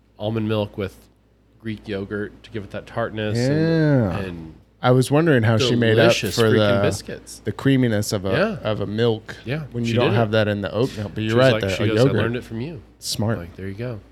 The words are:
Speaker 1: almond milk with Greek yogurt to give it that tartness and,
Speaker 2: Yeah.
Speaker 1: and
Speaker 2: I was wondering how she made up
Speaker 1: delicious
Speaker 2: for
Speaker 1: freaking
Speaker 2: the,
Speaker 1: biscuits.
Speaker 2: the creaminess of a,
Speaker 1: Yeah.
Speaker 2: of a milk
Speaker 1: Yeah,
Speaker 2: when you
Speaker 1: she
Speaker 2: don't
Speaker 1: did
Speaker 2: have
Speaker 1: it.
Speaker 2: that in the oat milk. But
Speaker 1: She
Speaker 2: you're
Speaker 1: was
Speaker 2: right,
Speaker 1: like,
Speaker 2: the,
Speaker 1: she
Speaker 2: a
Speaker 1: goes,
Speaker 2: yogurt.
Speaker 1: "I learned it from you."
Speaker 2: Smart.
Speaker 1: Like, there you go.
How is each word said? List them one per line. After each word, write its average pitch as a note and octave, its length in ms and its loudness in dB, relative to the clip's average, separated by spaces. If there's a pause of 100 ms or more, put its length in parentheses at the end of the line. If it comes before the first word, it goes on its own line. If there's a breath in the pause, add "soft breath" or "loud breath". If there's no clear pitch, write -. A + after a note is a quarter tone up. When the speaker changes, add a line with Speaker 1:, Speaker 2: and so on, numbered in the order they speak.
(200)
Speaker 1:
almond A2 300 -4
milk G#2+ 280 -2
with G2 200 -6 (640)
Greek A2 260 -10
yogurt G2+ 560 -8
to - 80 -20
give G#2+ 120 -8
it G2 80 -18
that - 160 -10
tartness G#2+ 500 -4
and, C3 220 0
Speaker 2:
Yeah. D3+ 600 2
Speaker 1:
and E2+ 340 -10 (280)
Speaker 2:
I B2 100 4
was B2+ 180 4
wondering D3 340 4
how A2+ 140 4
she A#2+ 180 2
made A2+ 180 4
up A2 40 4 (160)
Speaker 1:
delicious G2 220 -4
Speaker 2:
for A#2 80 4
Speaker 1:
freaking G#2+ 340 4
Speaker 2:
the, G2 60 0
Speaker 1:
biscuits. - 640 -6
Speaker 2:
the G#2+ 60 -4
creaminess B2 640 2
of G2 120 -2
a, F#2+ 60 -2
Speaker 1:
Yeah. E3+ 380 0
Speaker 2:
of G#2 120 -2
a G2+ 40 -4
milk G#2+ 500 -2 (100)
Speaker 1:
Yeah, C#3+ 260 -6
Speaker 2:
when A#2+ 120 -4
you A#2 80 -2
Speaker 1:
she A2+ 40 0
Speaker 2:
don't A#2+ 160 2
Speaker 1:
did A2 40 2
Speaker 2:
have A2+ 140 2
Speaker 1:
it. - 40 -6
Speaker 2:
that A2 140 4
in G#2 140 -2
the F#2+ 100 -4
oat B2 260 -2
milk. G2+ 180 -6
But G#2+ 60 -4
Speaker 1:
She A2 60 -2
Speaker 2:
you're A2 100 2
Speaker 1:
was B2 80 6
Speaker 2:
right, C3 80 6
Speaker 1:
like, A2 100 -2
Speaker 2:
the, G2 60 0
Speaker 1:
she F#2 140 -2
Speaker 2:
a G#2 40 2
Speaker 1:
goes, A2 100 0
Speaker 2:
yogurt. C3+ 180 4
Speaker 1:
"I G#2 40 0
learned A#2 160 -2
it B2 80 -8
from A2+ 180 -8
you." C#3+ 200 -10 (180)
Speaker 2:
Smart. G#2 400 -4
Speaker 1:
Like, F2 160 -14
there F#2+ 120 -12
you G2 60 -10
go. A2+ 260 -10 (120)